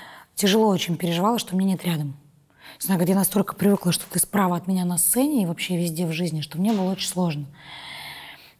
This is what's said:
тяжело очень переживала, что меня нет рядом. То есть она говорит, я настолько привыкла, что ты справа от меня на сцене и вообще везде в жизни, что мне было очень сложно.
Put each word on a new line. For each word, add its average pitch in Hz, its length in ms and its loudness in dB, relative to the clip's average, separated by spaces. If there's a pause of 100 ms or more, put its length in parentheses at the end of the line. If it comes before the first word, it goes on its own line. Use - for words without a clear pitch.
(360)
тяжело 214 340 4
очень 175 260 0
переживала, 175 440 0
что - 160 -6
меня 190 180 2
нет - 120 -4
рядом. 151 280 -2
То - 720 -20
есть - 60 -4
она 190 80 4
говорит, 170 120 2
я 190 100 4
настолько 190 360 0
привыкла, 196 360 4
что - 180 -2
ты 175 100 -2
справа 185 360 0
от 175 120 -4
меня 185 180 0
на 180 120 0
сцене 262 460 2
и - 20 2
вообще 170 320 -2
везде 170 280 0
в 160 80 -2
жизни, 160 280 -2
что 156 160 -10
мне 202 140 2
было 190 200 0
очень 185 180 -4
сложно. 160 360 -2 (1160)